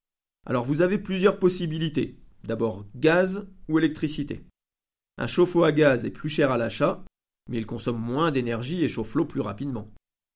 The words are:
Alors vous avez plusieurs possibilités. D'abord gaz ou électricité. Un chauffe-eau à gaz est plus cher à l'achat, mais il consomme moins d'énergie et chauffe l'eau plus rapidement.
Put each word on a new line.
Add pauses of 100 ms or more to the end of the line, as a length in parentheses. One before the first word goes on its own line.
(460)
Alors
vous
avez
plusieurs
possibilités. (280)
D'abord (100)
gaz (220)
ou
électricité. (720)
Un
chauffe-eau
à
gaz
est
plus
cher
à
l'achat, (460)
mais
il
consomme
moins
d'énergie
et
chauffe
l'eau
plus
rapidement. (440)